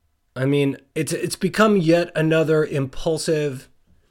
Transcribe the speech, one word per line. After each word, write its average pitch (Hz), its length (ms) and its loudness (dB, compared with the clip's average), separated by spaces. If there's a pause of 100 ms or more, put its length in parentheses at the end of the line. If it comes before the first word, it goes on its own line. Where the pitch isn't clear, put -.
(380)
I 131 60 -2
mean, 139 320 2 (180)
it's, 156 180 -4
it's 170 220 -6
become 208 420 2
yet 170 380 2
another 156 500 2
impulsive, 147 1040 -4 (420)